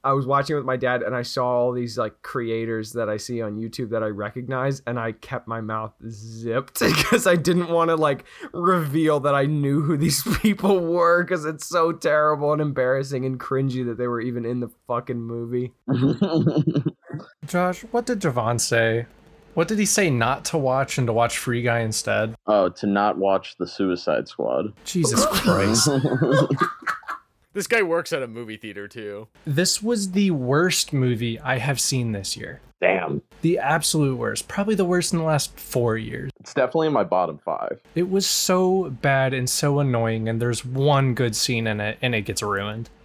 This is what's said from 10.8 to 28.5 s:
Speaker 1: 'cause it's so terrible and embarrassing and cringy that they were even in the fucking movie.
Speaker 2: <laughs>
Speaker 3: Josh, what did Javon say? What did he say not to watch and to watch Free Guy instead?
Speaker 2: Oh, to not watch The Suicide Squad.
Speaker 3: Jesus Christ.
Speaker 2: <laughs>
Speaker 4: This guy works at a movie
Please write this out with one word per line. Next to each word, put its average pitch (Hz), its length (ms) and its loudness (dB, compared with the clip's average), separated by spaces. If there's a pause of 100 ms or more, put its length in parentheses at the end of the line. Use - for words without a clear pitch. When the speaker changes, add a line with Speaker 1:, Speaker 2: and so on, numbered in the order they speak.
Speaker 1:
'cause 175 180 -2
it's 156 240 -6
so 170 240 2
terrible 151 600 2
and 151 80 2
embarrassing 135 640 0
and 131 120 -2
cringy 127 480 0
that 117 120 -4
they 123 100 -2
were 120 140 -2
even 120 240 -4
in 123 160 -4
the 113 80 -6 (180)
fucking 120 320 -4
movie. 117 540 -4 (160)
Speaker 2:
<laughs> 147 1600 0
Speaker 3:
Josh, 180 360 -2 (100)
what 240 140 0
did 240 160 -2
Javon 120 400 0
say? 117 460 2 (480)
What 165 140 2
did 214 100 0
he 208 60 4
say 196 240 2
not 123 360 2
to - 120 -2
watch 131 400 0
and 127 100 2
to 117 60 0
watch 117 240 2
Free 120 240 -2
Guy 117 180 2
instead? 110 560 -2 (100)
Speaker 2:
Oh, 101 220 4
to - 180 -6
not 101 320 2
watch 95 400 0
The 90 80 -2
Suicide 87 600 -2
Squad. 65 460 -4 (100)
Speaker 3:
Jesus 156 440 0
Christ. 117 680 2
Speaker 2:
<laughs> 135 60 2 (1500)
Speaker 4:
This 196 140 -6
guy 226 160 2
works 170 280 -2
at 143 100 -2
a 123 60 -6
movie 110 300 -10